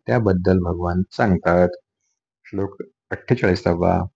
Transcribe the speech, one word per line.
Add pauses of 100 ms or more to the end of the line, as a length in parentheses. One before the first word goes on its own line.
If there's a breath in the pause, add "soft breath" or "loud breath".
त्याबद्दल
भगवान (100)
सांगतात. (760)
श्लोक (280)
अठ्ठेचाळीसावा.